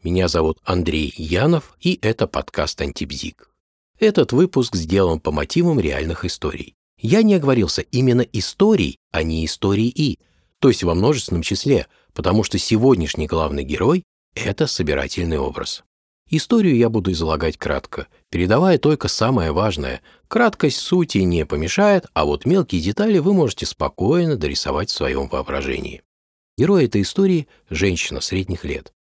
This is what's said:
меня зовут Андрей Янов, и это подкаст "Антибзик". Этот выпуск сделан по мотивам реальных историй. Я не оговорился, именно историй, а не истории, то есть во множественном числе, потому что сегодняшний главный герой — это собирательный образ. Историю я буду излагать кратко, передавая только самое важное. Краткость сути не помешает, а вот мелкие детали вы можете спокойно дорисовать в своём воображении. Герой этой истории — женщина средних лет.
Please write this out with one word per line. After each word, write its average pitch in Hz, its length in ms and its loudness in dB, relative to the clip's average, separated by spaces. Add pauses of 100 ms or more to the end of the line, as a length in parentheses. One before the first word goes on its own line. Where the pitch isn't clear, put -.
меня 90 240 0
зовут 80 380 0
Андрей 80 520 -2
Янов, 104 640 0
и 180 220 0
это - 240 0
подкаст - 540 -6
"Антибзик". - 680 -10 (520)
Этот 208 320 2
выпуск 135 420 2
сделан 87 460 2
по - 100 -2
мотивам 143 480 0
реальных 78 460 -4
историй. - 500 -8 (240)
Я 170 240 2
не 208 140 6
оговорился, 131 460 2
именно 123 400 2
историй, 117 760 0 (140)
а 82 100 0
не 80 240 -2
истории, 110 720 0 (400)
то - 80 2
есть 123 160 4
во 85 140 0
множественном 101 460 0
числе, 107 440 0 (280)
потому 107 280 0
что - 160 -2
сегодняшний 107 680 2
главный 73 340 -2
герой — 113 400 0 (320)
это 107 320 -2
собирательный 78 720 -4
образ. - 460 -8 (440)
Историю 175 480 2
я 117 120 4
буду 98 240 0
излагать 80 460 -2
кратко, - 500 -8 (200)
передавая 120 500 2
только 147 280 0
самое 110 460 0
важное. 76 500 -2 (240)
Краткость 214 520 0
сути 180 400 0
не 87 280 2
помешает, 175 680 2
а 78 120 2
вот 73 200 -2
мелкие 143 360 2
детали 196 380 0
вы 185 160 2
можете 131 320 0
спокойно 151 680 0
дорисовать 82 560 -4
в - 40 -6
своём 67 340 -4
воображении. 67 720 -6 (560)
Герой 175 260 4
этой 107 160 0
истории — 180 480 0 (220)
женщина 82 500 -2
средних 95 440 -6
лет. - 380 -10